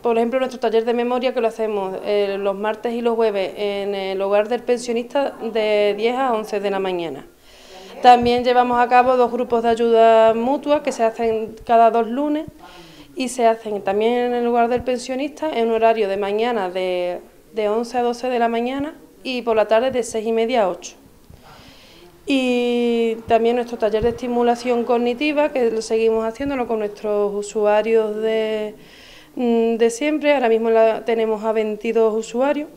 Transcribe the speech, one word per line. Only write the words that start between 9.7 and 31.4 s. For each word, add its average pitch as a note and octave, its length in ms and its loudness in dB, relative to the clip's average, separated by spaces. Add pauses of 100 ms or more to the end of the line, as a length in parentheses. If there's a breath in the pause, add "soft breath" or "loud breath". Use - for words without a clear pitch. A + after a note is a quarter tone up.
mutua C#4 500 0
que C#4 80 -2
se A#3 140 -2
hacen A3+ 500 -2 (100)
cada A#3 240 6
dos A3+ 200 0
lunes D4 380 -2 (680 loud breath)
y B3+ 140 -4
se A#3+ 180 2
hacen A3 340 -2
también G#3 320 0
en B3 200 0
el A#3+ 120 -2
hogar A#3+ 220 2
del A#3+ 160 -2
pensionista C4 680 -6
en A#3 200 -2
un A3+ 60 0
horario A3 340 2
de G3 80 -4
mañana G#3 520 -2
de, F3+ 520 -4 (320)
de G#3+ 160 -2
once A#3 280 -2
a A#3+ 40 0
doce A#3+ 260 -2
de B3 120 -2
la A#3 100 0
mañana C4 460 -4 (280)
y B3 200 -6
por A#3 120 0
la G#3 140 2
tarde A#3 220 2
de B3 120 -2
seis A3+ 240 -6
y A3+ 60 -2
media A3+ 300 0
a F#3 40 2
ocho. - 280 -8 (1300 loud breath)
Y A#3+ 880 0 (120)
también A#3 280 4
nuestro A#3+ 220 -4
taller G#3+ 260 0
de A#3+ 60 2
estimulación A#3+ 720 0
cognitiva, B3 680 0
que A#3 180 0
lo A3 100 -4
seguimos A3+ 440 0
haciéndolo B3 420 -4
con A3+ 120 -2
nuestros G#3 540 -2
usuarios G#3+ 840 0
de, G#3+ 580 -2 (600 loud breath)
mm, A#3 400 2
de A3+ 140 2
siempre. D4 440 0
Ahora B3+ 160 2
mismo A3+ 200 2
la, A3+ 360 4
tenemos A3 400 0